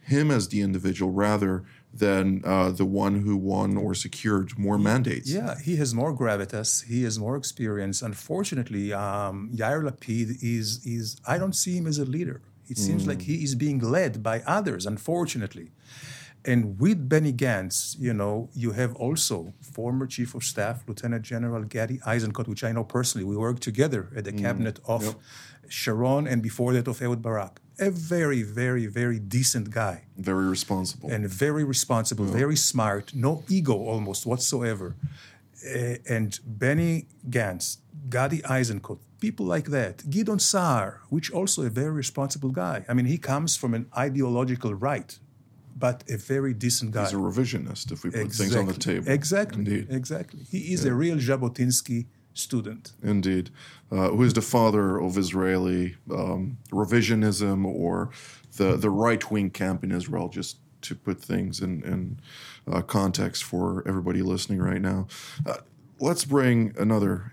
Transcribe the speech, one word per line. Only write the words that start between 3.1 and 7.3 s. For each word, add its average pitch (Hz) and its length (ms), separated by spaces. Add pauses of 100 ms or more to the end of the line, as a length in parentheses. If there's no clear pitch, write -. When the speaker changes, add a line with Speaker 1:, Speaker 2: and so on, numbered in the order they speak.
Speaker 1:
who 101 160
won 98 400
or 98 180
secured 101 640
more 101 200
Speaker 2:
Ye-, 104 40
Speaker 1:
mandates. 120 480
Speaker 2:
yeah, 202 300
he 170 160
has 139 180
more 135 260
gravitas. 107 500 (160)
He 120 180
has 110 160
more 113 160